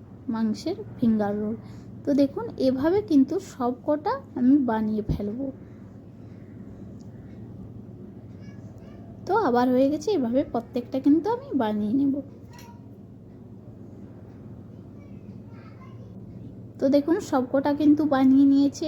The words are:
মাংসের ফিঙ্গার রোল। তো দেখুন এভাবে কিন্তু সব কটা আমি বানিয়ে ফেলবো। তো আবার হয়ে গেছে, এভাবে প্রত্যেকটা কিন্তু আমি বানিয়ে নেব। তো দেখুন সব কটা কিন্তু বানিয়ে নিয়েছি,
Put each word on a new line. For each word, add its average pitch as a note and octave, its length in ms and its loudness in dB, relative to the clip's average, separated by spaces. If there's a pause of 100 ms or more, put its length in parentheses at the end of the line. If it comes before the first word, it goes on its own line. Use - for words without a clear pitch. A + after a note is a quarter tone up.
(280)
মাংসের A3+ 500 -2 (160)
ফিঙ্গার G#3+ 460 2
রোল। G#3+ 160 -2 (480)
তো - 120 0
দেখুন C#4+ 300 2 (220)
এভাবে D4 320 4 (100)
কিন্তু C#4+ 260 6 (180)
সব B3+ 200 0 (100)
কটা D4+ 300 0 (220)
আমি B3+ 180 6 (140)
বানিয়ে G#3+ 420 0
ফেলবো। A3 360 -2 (3750)
তো F4 100 -2 (120)
আবার B3 240 4
হয়ে B3+ 200 6
গেছে, D#4 280 -2
এভাবে B3+ 320 2
প্রত্যেকটা A#3+ 500 -4
কিন্তু D4 360 6
আমি C#5 200 -6
বানিয়ে G#3+ 380 0
নেব। C#4 200 4 (4000)
তো C4+ 120 2
দেখুন C#4+ 260 4 (140)
সব C4 200 2
কটা C#4 240 2
কিন্তু D4+ 280 6 (120)
বানিয়ে C4+ 320 8
নিয়েছি, C#4 420 4